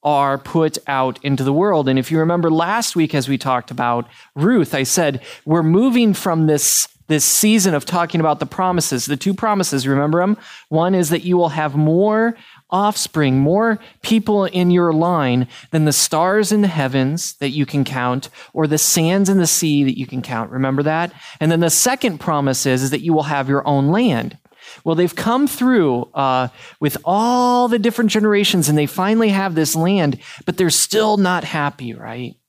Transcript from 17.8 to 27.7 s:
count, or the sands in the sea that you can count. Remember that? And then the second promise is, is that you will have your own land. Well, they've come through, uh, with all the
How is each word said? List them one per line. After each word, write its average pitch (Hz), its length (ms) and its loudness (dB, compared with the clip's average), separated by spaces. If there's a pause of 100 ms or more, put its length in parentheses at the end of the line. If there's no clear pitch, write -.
count, 127 460 -4 (220)
or 156 140 0
the 151 120 0
sands 180 500 0
in 196 100 2
the 170 80 2
sea 147 380 0
that 131 120 0
you 131 100 -8
can 127 160 -8
count. 113 280 -6
Remember 135 320 -2
that? 160 300 -2 (260)
And 156 140 0
then 165 80 2
the 170 100 2
second 247 480 -2
promise 143 480 -2
is, 127 160 2
is 135 80 -2
that 143 120 -4
you 160 100 0
will 156 120 2
have 139 240 -4
your 139 200 0
own 139 220 2
land. 180 480 0 (440)
Well, 165 140 0
they've 170 180 0
come 254 320 0
through, 180 680 0
uh, 131 340 0 (320)
with 147 240 -2
all 247 640 2
the 233 100 0